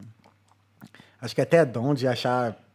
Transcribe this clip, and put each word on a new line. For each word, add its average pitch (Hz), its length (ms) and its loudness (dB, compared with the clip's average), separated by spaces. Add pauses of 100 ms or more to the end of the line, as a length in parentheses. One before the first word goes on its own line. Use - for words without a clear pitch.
(1200)
acho 120 140 -12
que 147 60 -2
até 165 180 2
é 160 60 6
dom 123 280 -2
de 131 140 -2
achar 123 500 -2 (180)